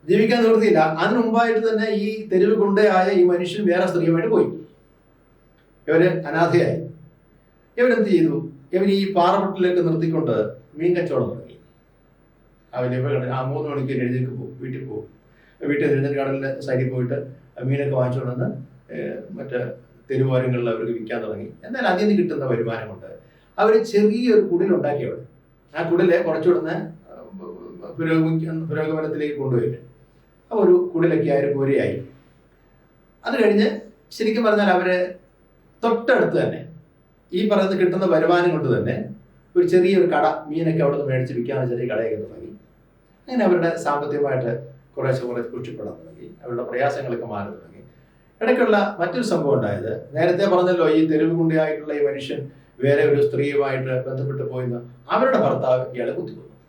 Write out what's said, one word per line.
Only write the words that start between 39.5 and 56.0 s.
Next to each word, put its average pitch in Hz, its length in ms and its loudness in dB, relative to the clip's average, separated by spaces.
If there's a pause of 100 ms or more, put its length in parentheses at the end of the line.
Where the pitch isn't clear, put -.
ഒരു 175 120 4
ചെറിയൊരു 180 380 4
കട, 151 200 2 (240)
മീനൊക്കെ 160 320 0
അവിടെ 139 160 2
നിന്ന് 135 140 -2
മേടിച്ച് 127 220 -2
വിൽക്കാനുള്ള 127 360 -2
ചെറിയ 120 200 -4
കടയൊക്കെ 110 260 -2
തുടങ്ങി. - 320 -12 (800)
അങ്ങനെ 240 180 0
അവരുടെ 165 320 2
സാമ്പത്തികമായിട്ട് 143 960 -2 (260)
കുറേശ്ശെ 127 300 -2
കുറേശ്ശെ 120 240 -6
പുഷ്ടിപ്പെടാൻ - 420 -10
തുടങ്ങി. - 360 -20 (140)
അവരുടെ 120 200 -6
പ്രയാസങ്ങളൊക്കെ 127 640 -4
മാറി 104 220 -8
തുടങ്ങി. - 360 -18 (580)
ഇടയ്ക്കുള്ള 220 580 2
മറ്റൊരു 247 220 -2
സംഭവം 160 340 0
ഉണ്ടായത്, 107 600 -4
നേരത്തെ 180 400 2
പറഞ്ഞല്ലോ 180 340 2
ഈ 156 180 4
തെരുവ് 160 280 2
ഗുണ്ടയായിട്ടുള്ള 156 580 0
ഈ 143 140 0
മനുഷ്യൻ - 440 -6 (320)
വേറെ 143 200 4
ഒരു 143 240 4
സ്ത്രീയുമായിട്ട് 131 840 -2
ബന്ധപ്പെട്ട് 131 340 -6
പോയെന്ന്, 123 360 -6 (300)
അവരുടെ 247 280 0
ഭർത്താവ് 127 580 -2
ഇയാളെ 123 160 -6